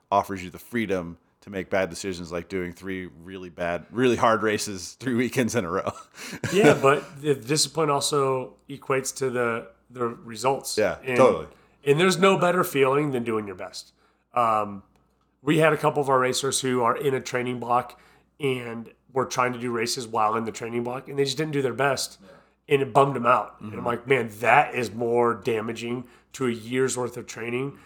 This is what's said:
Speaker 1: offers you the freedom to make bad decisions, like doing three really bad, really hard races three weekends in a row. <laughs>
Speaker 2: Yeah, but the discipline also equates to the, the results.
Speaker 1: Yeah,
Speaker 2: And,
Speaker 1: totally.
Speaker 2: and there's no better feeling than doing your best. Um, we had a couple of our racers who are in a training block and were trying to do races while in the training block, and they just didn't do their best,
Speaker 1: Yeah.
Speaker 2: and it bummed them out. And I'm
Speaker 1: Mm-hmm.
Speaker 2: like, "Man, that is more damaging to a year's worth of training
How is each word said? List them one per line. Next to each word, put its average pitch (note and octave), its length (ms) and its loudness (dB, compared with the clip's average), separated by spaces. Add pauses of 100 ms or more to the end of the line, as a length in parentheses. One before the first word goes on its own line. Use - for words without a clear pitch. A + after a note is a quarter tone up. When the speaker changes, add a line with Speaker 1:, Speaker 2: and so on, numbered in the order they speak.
(120)
Speaker 1:
offers G2 320 0
you F2+ 60 -12
the F#2 80 -16
freedom F#2 640 -4 (220)
to F#2+ 100 -18
make F#2+ 180 -8
bad F#2+ 220 0
decisions, F2 400 -8
like E2+ 180 -8
doing F2+ 240 -6
three F#2 320 -10 (180)
really F#2 260 -16
bad, E2+ 420 -6
really A#2+ 240 2
hard A2+ 260 4
races G#2 580 -2
three B2 140 -4
weekends A#2 400 0
in A2+ 120 -2
a E2 60 -6
row. F2 200 -2 (300)
<laughs> - 300 -10
Speaker 2:
Yeah, G3 300 6
but - 400 2
the C#3+ 140 0
discipline D3 560 -2
also C3+ 640 0 (120)
equates C3+ 500 -4
to C3 120 -2
the, A#2 380 -2 (240)
the B2 160 -4
results. A#2 720 -2
Speaker 1:
Yeah, F2+ 260 2
Speaker 2:
And, B2+ 100 0
Speaker 1:
totally. G2 320 6 (380)
Speaker 2:
and C#3+ 140 4
there's F#3 180 4
no F#3+ 220 6
better F3 240 2
feeling C#3 480 2
than B2 120 -2
doing A2 220 -2
your G2 100 -10
best. - 380 -14 (400)
Um, G#2+ 480 0 (600)
we D3+ 160 2
had D#3 140 6
a C#3 40 0
couple - 240 0
of C3+ 80 -2
our C3 100 6
racers B2+ 420 0
who B2+ 200 0
are A#2 160 2
in C#3+ 160 0
a B2+ 80 -2
training B2 380 -4
block A#2+ 420 -2 (380)
and A#2+ 520 -6 (220)
were B2+ 120 0
trying B2 280 0
to B2 60 -10
do B2 120 -4
races A#2 340 -4
while A2 300 0
in A2+ 80 0
the A2 80 -4
training A#2 320 -6
block, B2 240 -8
and D3 100 -6
they C#3 60 2
just C3+ 140 -2
didn't D#3 160 -4
do C#3+ 80 0
their B2+ 120 0
best, C3+ 480 -2
Speaker 1:
Yeah. - 80 -20 (460)
Speaker 2:
and C#3 80 2
it A#2+ 100 -4
bummed C#3 220 6
them A#2+ 100 -4
out. A#2+ 360 2
And G#2+ 100 -12
I'm G#2+ 80 -10
Speaker 1:
Mm-hmm. B2 80 -8
Speaker 2:
like, A#2+ 180 -2
"Man, B2 240 2 (120)
that B2 340 6
is A#2 180 -2
more A#2+ 400 2
damaging A2+ 720 -4 (300)
to C3 120 -4
a B2 60 2
year's A#2+ 460 -2
worth B2 200 -6
of G#2 80 -12
training B2 600 -6